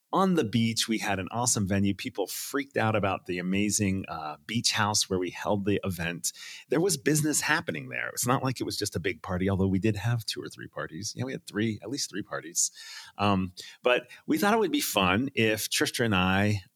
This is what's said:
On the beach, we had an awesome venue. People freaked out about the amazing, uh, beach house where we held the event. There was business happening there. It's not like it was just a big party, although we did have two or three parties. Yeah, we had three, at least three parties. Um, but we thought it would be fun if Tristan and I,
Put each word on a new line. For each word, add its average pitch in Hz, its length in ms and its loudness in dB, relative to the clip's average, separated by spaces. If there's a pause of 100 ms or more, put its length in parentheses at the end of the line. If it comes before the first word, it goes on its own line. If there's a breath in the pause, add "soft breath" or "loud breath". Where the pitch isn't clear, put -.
(100)
On 185 260 4
the 151 80 4
beach, 113 440 0
we 113 80 2
had 98 220 -2
an 92 120 -4
awesome 117 380 0
venue. 98 240 2
People 98 360 -6
freaked - 500 -4
out 110 180 2
about 98 300 0
the 90 120 -4
amazing, 98 680 0
uh, 76 280 -8 (100)
beach 113 260 0
house 107 380 0
where 95 80 2
we 90 100 -2
held 98 380 -2
the 101 180 2
event. 85 480 -4 (380 loud breath)
There 143 100 4
was 175 160 2
business 147 460 2
happening 143 480 -2
there. 120 240 -6
It's - 120 -4
not 123 160 2
like 127 160 -2
it 117 60 -2
was - 140 -4
just - 180 -4
a 90 40 -4
big 87 200 -4
party, 92 300 0
although 95 160 4
we 95 120 4
did 107 180 2
have 117 280 -2
two - 160 -6
or - 80 -8
three - 180 -14
parties. 76 480 -8
Yeah, 113 100 -6
we 131 80 -8
had - 140 -10
three, 107 360 -2
at 104 80 -10
least 143 180 -4
three 101 140 -6
parties. - 480 -4 (480 loud breath)
Um, 95 340 2 (300 loud breath)
but 123 240 4 (200 loud breath)
we 151 120 0
thought 202 160 4
it 226 60 4
would 180 120 0
be 143 80 2
fun 104 540 2
if 110 340 2
Tristan - 380 0
and 107 80 2
I, 95 480 2 (140)